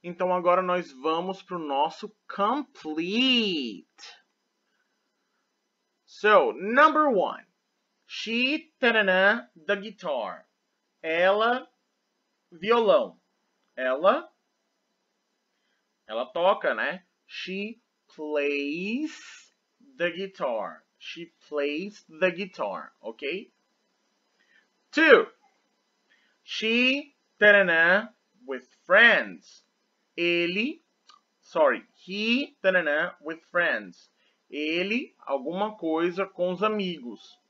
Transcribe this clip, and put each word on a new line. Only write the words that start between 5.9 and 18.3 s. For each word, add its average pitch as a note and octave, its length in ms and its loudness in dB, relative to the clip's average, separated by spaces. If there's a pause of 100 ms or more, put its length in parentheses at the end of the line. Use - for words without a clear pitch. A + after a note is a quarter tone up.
So, F3 480 2
number C#4+ 560 2
one. F3+ 360 -2 (640)
She, B3+ 720 -4
tanana, G#3+ 720 2 (180)
the G3+ 80 0
guitar. C#3+ 680 -8 (580)
Ela, G#3 640 0 (840)
violão. F3 680 2 (560)
Ela, E3 540 0 (1800)
ela A2+ 180 -6
toca, E3+ 480 0
né? C3+ 300 -6 (240)
She G3+ 540 -12 (340)
plays D3+ 1400 -6 (440)